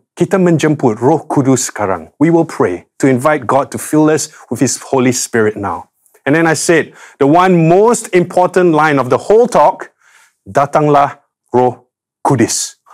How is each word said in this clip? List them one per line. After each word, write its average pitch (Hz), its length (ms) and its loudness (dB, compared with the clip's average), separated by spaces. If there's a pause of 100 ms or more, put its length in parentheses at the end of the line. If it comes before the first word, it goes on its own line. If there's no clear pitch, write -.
(140)
"Kita 180 240 -2
menjemput 151 600 0
Roh 139 200 0
Kudus 131 500 -2
sekarang." 95 480 -6
We 165 120 2
will 165 140 2
pray 90 420 -4 (120)
to - 80 0
invite 135 400 0
God 131 260 -2
to 117 60 -10
fill 151 320 0
us 151 180 -2 (220)
with 120 100 -6
His 127 180 -2 (120)
Holy 131 220 0
Spirit 110 440 -2
now. 92 320 -10 (380)
And 139 80 0
then 165 120 0
I 160 80 0
said, 156 380 -2 (260)
the 139 80 0
one 170 420 2
most 208 460 2
important 180 600 0
line 151 240 2
of 123 100 -2
the 135 80 0
whole 226 320 2
talk, - 420 0 (560)
"Datanglah 143 720 0 (360)
Roh 123 320 -2 (400)
Kudus." - 480 -2 (200)